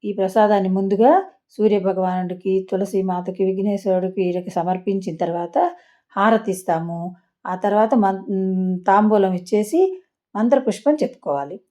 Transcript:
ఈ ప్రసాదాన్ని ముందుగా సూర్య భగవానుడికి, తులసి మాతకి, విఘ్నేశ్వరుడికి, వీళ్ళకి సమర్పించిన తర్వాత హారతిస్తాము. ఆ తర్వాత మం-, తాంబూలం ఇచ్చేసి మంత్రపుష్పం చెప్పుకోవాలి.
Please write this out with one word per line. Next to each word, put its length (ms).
ఈ 100
ప్రసాదాన్ని 560
ముందుగా 540
సూర్య 300
భగవానుడికి, 920
తులసి 300
మాతకి, 440
విఘ్నేశ్వరుడికి, 760
వీళ్ళకి 280
సమర్పించిన 680
తర్వాత 560
హారతిస్తాము. 1000
ఆ 80
తర్వాత 400
మం-, 800
తాంబూలం 460
ఇచ్చేసి 680
మంత్రపుష్పం 600
చెప్పుకోవాలి. 640